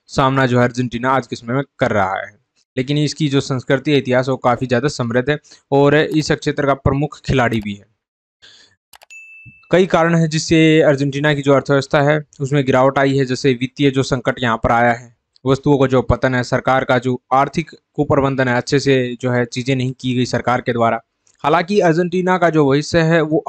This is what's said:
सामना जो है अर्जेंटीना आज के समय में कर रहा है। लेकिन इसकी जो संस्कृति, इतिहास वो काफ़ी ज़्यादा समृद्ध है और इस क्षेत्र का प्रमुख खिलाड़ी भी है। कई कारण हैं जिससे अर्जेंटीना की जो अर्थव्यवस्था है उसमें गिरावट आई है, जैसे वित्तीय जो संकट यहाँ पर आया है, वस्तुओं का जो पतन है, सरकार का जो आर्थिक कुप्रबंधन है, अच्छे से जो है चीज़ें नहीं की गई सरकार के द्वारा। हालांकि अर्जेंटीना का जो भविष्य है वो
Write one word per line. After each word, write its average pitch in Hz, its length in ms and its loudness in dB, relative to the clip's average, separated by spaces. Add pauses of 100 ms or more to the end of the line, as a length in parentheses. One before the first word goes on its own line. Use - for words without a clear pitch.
सामना 135 380 0
जो 123 140 2
है 123 40 4
अर्जेंटीना 120 460 -4
आज 131 180 0
के - 80 -10
समय 120 180 -8
में 139 100 -2 (160)
कर 120 120 0
रहा 98 280 -2
है। 101 200 -16 (380)
लेकिन 131 200 -4
इसकी 151 300 -2
जो 135 140 0
संस्कृति, 135 560 -2
इतिहास 127 320 -2
वो 127 80 -2
काफ़ी 123 300 -2
ज़्यादा 123 200 0
समृद्ध 123 420 -2
है 147 100 -2 (320)
और 143 240 4
इस 156 360 0
क्षेत्र 143 340 -4
का 135 80 2
प्रमुख 139 480 -4
खिलाड़ी 120 400 0
भी 104 120 -8
है। 101 120 -18 (1900)
कई 180 140 4
कारण 170 300 2
हैं 165 140 2
जिससे 160 520 2
अर्जेंटीना 143 520 0
की 143 80 -4
जो 139 120 2
अर्थव्यवस्था 139 480 0
है 151 240 0 (140)
उसमें 139 260 -2
गिरावट 131 340 2
आई 139 180 2
है, 135 80 0
जैसे 127 280 0
वित्तीय 131 380 -2
जो 135 120 0
संकट 127 360 -4
यहाँ 117 180 0
पर 120 140 0
आया 120 200 4
है, 120 260 -6 (280)
वस्तुओं 139 320 2
का 131 100 2
जो 127 140 2
पतन 127 340 0
है, 123 80 -2
सरकार 131 400 0
का 127 140 2
जो 123 240 -4 (120)
आर्थिक 147 380 0 (220)
कुप्रबंधन 139 540 0
है, 123 80 0
अच्छे 127 240 -2
से 127 420 0
जो 127 100 -2
है 123 140 0
चीज़ें 127 300 -4
नहीं 127 240 -4
की 127 160 -4
गई 123 100 0
सरकार 123 360 -2
के 123 120 -4
द्वारा। 117 280 0 (420)
हालांकि 170 360 0
अर्जेंटीना 180 580 0
का 170 120 2
जो 156 180 2
भविष्य 147 320 0
है 160 220 2
वो 151 280 -2